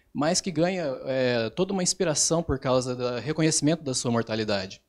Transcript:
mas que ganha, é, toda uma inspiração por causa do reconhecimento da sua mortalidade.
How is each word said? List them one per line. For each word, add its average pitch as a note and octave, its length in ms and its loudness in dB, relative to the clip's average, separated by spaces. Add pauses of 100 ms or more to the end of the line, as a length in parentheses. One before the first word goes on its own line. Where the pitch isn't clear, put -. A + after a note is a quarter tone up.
(140)
mas D#3+ 260 2
que G3 120 -4
ganha, E3+ 340 0 (180)
é, B2 460 0
toda F#3+ 240 -2
uma F#3 100 0
inspiração E3 580 0
por C#3+ 160 -2
causa B2+ 380 0
do B2 240 -2
reconhecimento D#3 640 2
da C3 100 -4
sua B2 180 -2
mortalidade. G#2+ 760 0